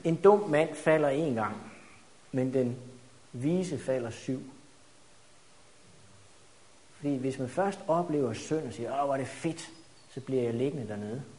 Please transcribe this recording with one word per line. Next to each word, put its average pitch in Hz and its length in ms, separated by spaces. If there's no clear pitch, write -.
en 165 100
dum 196 360
mand 156 240
falder 156 360
én 143 240
gang, 104 220
men 131 220
den 120 220
vise 151 460
falder 123 320
syv. 131 300
Fordi 143 240
hvis 127 220
man 127 100
først 190 300
oplever 151 440
synd 151 340
og 113 60
siger, 120 280
"Åh, 143 40
hvor 139 100
er 135 40
det 131 100
fedt," - 420
så 131 60
bliver 131 220
jeg 117 120
liggende 131 340
dernede. 107 340